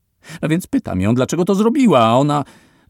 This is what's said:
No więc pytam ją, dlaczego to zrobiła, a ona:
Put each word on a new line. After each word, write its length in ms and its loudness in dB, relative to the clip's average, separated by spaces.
No 60 -4
więc 180 -4
pytam 340 -4
ją, 140 0
dlaczego 300 -2
to 100 0
zrobiła, 460 2
a 140 4
ona: 300 0